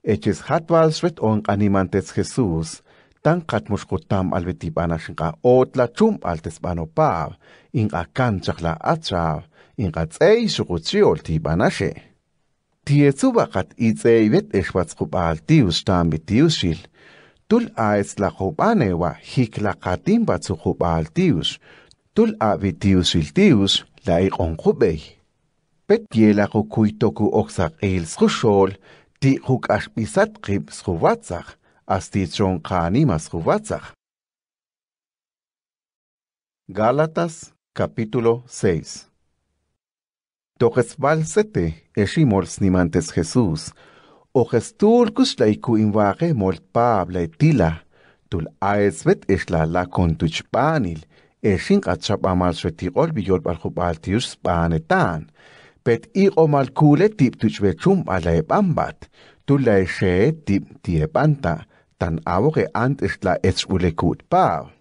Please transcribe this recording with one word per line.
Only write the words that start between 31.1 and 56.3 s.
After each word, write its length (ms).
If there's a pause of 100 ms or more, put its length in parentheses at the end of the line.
Asti 380
tron 340
kani 460
mas 260
jubatzaj. 520 (2750)
Gálatas, 840 (180)
capítulo 760
seis. 600 (1500)
Tojes 400
valsete, 680 (320)
eshimols 640
nimantes 500
Jesús. 600 (640)
Ojes 420
tulkus 640
la 80
iku 320
invaje 560
mol 240 (140)
Pabla 520
etila. 460 (580)
Tul 160 (160)
aesbet 640
es 220
la 160
la 220
contuchpanil. 1120 (420)
Eshin 460
atchap 380
amal 260
shetiol 640
biyol 240
balhubal 560
tius 400
panetan. 920 (520)
Pet 300
i 240